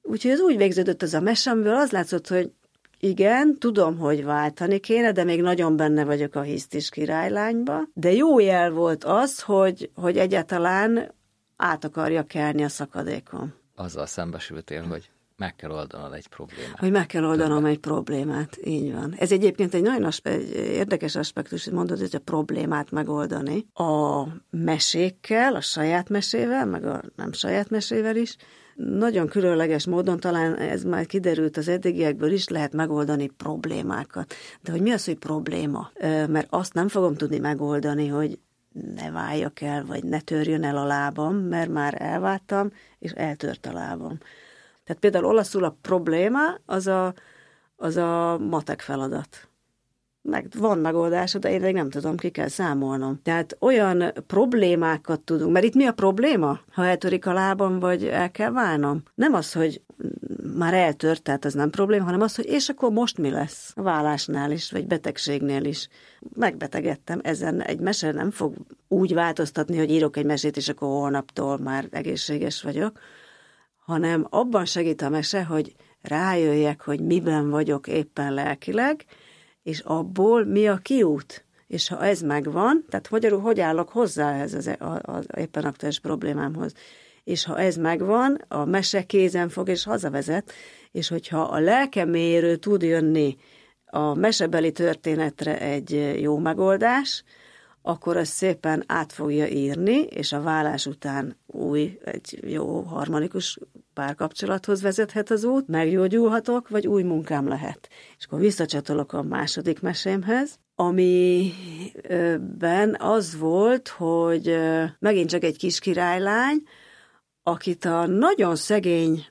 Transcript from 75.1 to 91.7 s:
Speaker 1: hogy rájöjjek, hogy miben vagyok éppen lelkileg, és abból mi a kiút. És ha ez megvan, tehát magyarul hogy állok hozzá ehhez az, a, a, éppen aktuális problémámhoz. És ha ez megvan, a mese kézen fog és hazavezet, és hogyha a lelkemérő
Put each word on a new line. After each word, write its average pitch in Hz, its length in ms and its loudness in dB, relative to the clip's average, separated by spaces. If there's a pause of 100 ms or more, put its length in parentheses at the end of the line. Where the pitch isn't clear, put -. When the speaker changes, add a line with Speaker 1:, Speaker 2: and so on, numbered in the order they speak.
Speaker 1:
hogy 156 320 -2 (260)
rájöjjek, 151 800 2
hogy 143 180 -4
miben 156 500 2
vagyok 147 380 0
éppen 147 460 -4
lelkileg, 190 720 -2 (580)
és 156 160 -6
abból 190 640 2
mi 208 220 4
a 196 100 4
kiút. 185 680 0 (220)
És 170 200 -4
ha - 180 -4
ez 190 160 2
megvan, 165 680 2
tehát - 200 -6
magyarul 214 300 4
hogy 208 200 2
állok 165 300 2
hozzá 160 440 0
ehhez 143 200 -4
az, 175 140 -6
a, - 160 -6
a, 165 380 -6 (160)
éppen 160 260 -6
aktuális 147 360 -6
problémámhoz. 151 720 -4 (500)
És 175 220 -4
ha 165 140 -6
ez 180 160 0
megvan, 196 720 0
a 147 180 -4
mese 190 380 0
kézen 180 460 2
fog 185 200 -4
és 180 140 -2
hazavezet, 170 680 -4 (400)
és 170 160 -6
hogyha 160 340 -4
a - 180 -2
lelkemérő 170 960 4